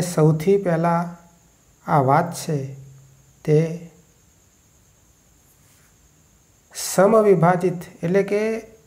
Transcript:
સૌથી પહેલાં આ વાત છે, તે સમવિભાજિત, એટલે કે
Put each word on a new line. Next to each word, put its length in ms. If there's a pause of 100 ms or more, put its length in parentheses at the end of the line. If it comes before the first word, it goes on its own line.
સૌથી 540
પહેલાં 520 (760)
આ 160
વાત 340
છે, 200 (880)
તે 140 (3250)
સમવિભાજિત, 1040 (220)
એટલે 220
કે 180 (440)